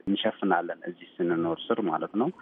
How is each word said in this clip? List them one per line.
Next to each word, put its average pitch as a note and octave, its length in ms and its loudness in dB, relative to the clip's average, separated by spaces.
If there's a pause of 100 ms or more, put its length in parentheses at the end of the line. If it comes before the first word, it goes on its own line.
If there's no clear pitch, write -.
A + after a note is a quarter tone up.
እንሸፍናለን። F2+ 840 0
እዚህ - 240 -10
ስንኖር E2+ 520 0
ስር - 200 0
ማለት D#2+ 340 -2
ነው። A#2+ 140 2 (120)